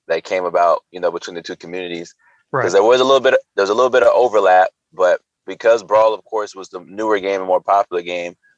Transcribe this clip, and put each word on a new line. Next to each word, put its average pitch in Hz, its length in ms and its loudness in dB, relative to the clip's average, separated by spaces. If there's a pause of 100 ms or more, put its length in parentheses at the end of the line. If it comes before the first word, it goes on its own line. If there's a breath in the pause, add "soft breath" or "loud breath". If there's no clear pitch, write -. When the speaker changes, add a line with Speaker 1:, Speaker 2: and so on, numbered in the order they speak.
Speaker 1:
that 82 160 -4
came 92 220 -4
about, 87 460 0
you 90 80 -14
know, 87 120 -2
between 87 240 -12
the 85 60 -12
two 87 140 -14
communities. 87 580 -12 (500)
Speaker 2:
Right. 90 80 -2
Speaker 1:
there 98 120 4
was 123 180 4
a - 20 2
little 131 160 4
bit, 127 160 2 (200)
there 98 80 0
was 95 60 -2
a 104 40 2
little 123 160 2
bit 120 140 2
of 117 100 4
overlap, 95 560 2 (240)
but 90 280 0 (240)
because 110 380 0
Brawl, 107 300 2
of 95 120 -10
course, 104 300 -8
was 92 140 -18
the 92 100 -14
newer 104 400 -6
game 95 220 -4
and 92 60 -10
more 92 140 0
popular 98 400 -2
game, 87 340 -10 (220)